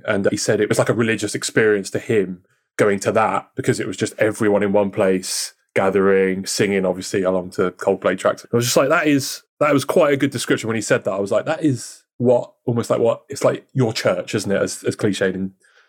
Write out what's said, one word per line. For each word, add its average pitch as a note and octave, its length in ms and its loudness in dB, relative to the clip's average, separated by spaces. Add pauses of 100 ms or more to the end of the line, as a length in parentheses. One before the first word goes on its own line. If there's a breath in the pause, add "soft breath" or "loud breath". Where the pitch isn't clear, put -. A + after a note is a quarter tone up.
and G2+ 260 0
he G#2+ 60 0
said G#2+ 240 0
it G#2+ 80 0
was - 100 2
like B2+ 120 2
a - 20 0
religious A2+ 420 -2
experience G#2+ 580 0
to G2+ 60 -4
him F#2 440 -2 (360)
going G2+ 200 4
to G#2+ 140 -2
that G#2 420 0
because A#2+ 260 -2
it - 60 -6
was G2 120 -8
just - 200 -4
everyone G#2 440 2
in G2+ 100 0
one G2+ 180 2
place F#2+ 640 -2 (220)
gathering, F#2+ 720 2
singing, G2 400 0
obviously, F#2 360 -4
along F2+ 280 -2
to F#2 220 -2
Coldplay F#2+ 440 -2
tracks. - 340 -2
I A#2+ 60 0
was A#2+ 80 2
just B2 140 0
like, C3+ 100 4
"That D#3+ 180 2
is, C#3+ 360 0 (180)
that D3 140 2
was C3+ 100 2
quite D3 300 2
a - 20 2
good C#3 140 0
description." A#2 380 -2
When A2+ 80 -2
he A2 60 -4
said - 220 0
that, G2+ 80 -2
I G2 80 -2
was G2+ 100 -4
like, G#2 140 0
"That D#3 180 -4
is C3+ 400 -4 (140)
what, B2 360 2 (120)
almost A#2 240 -2
like - 120 2
what, A2+ 280 0
it's - 160 -2
like A2+ 300 0
your A#2+ 180 0
church, F#2 420 -2
isn't G2+ 160 -4
it?" G2 100 0
As, - 240 -4
as G#2+ 120 -2
cliched G2 380 -2
and F#2+ 180 -6 (360 soft breath)